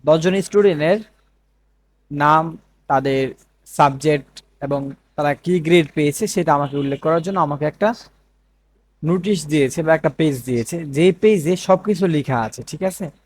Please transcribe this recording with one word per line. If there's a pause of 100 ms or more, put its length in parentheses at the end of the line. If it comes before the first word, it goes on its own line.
দশজন (120)
স্টুডেন্টের (1080)
নাম, (460)
তাদের (540)
সাবজেক্ট (320)
এবং (360)
তারা (120)
কি (120)
গ্রেড (100)
পেয়েছে (100)
সেটা
আমাকে
উল্লেখ
করার
জন্য
আমাকে
একটা (1200)
নোটিশ (140)
দিয়েছে
বা
একটা
পেজ (140)
দিয়েছে, (200)
যে (160)
পেজে (140)
সব (100)
কিছু (120)
লেখা
আছে, (100)
ঠিক
আছে? (200)